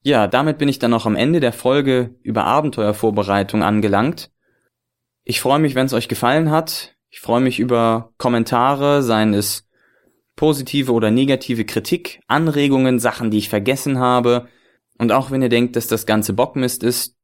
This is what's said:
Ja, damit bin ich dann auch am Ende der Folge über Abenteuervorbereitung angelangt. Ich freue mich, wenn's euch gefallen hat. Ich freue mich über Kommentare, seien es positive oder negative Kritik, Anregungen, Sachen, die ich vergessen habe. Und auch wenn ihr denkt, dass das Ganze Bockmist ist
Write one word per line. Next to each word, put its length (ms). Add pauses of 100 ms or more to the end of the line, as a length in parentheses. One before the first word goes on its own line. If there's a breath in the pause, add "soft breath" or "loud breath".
Ja, 260
damit 300
bin 100
ich 120
dann 140
auch 120
am 100
Ende 240
der 140
Folge 680
über 200
Abenteuervorbereitung 1200
angelangt. 680 (920)
Ich 160
freue 200
mich, 160
wenn's 180
euch 160
gefallen 420
hat. 420 (200)
Ich 80
freue 200
mich 180
über 580
Kommentare, 880
seien 320
es 340 (680)
positive 580
oder 180
negative 520
Kritik, 640
Anregungen, 680
Sachen, 320
die 80
ich 120
vergessen 500
habe. 500 (480 soft breath)
Und 140
auch 180
wenn 140
ihr 60
denkt, 260
dass 100
das 220
Ganze 260
Bockmist 480
ist 420